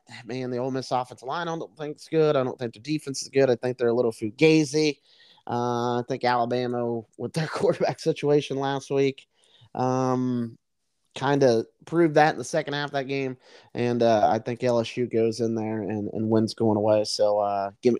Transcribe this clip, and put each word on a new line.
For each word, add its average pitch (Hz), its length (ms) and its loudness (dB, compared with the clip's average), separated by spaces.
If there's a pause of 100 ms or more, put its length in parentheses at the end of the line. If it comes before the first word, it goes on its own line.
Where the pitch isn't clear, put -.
(260)
man, 127 260 -8
the 123 80 -4
Ole 131 100 -4
Miss 131 220 -6
offensive 123 360 -6
line, 165 200 -6
I 165 100 -6
don't 123 180 -12
think's 151 320 -12
good. 151 280 2
I 131 80 2
don't 127 160 -4
think 117 160 -6
their 110 80 -20
defense 143 400 -6
is 131 60 -16
good. 135 200 4
I 120 60 4
think 127 240 -4
they're 120 80 0
a 117 60 2
little 120 180 0
fugazi. 151 880 2 (460)
Uh, 120 540 -2
I 120 80 -2
think 131 160 -6
Alabama, 123 760 0 (160)
with 117 160 -8
their 160 140 -2
<laughs> - 40 -10
quarterback - 480 0
situation 147 560 0
last 139 340 -4
week, 139 380 0 (480)
um, 127 840 0 (580)
kinda 135 500 4 (200)
proved 160 300 2
that 156 160 6
in - 60 -6
the 123 80 -8
second 143 300 -4
half 143 140 -4
of 120 40 -14
that 135 160 -4
game. 135 260 -4 (380)
And, 120 300 0
uh, 107 280 4
I 113 80 0
think 120 240 -8
L 120 160 2
S 113 160 -4
U 123 100 -2
goes 113 360 0
in 113 120 0
there 110 280 -4
and, 104 320 -4
and 110 160 -2
wins 110 240 2
going 110 240 2
away. 107 260 4
So, 104 360 0
uh, 101 320 -2 (100)
give 120 140 4
me, - 40 -4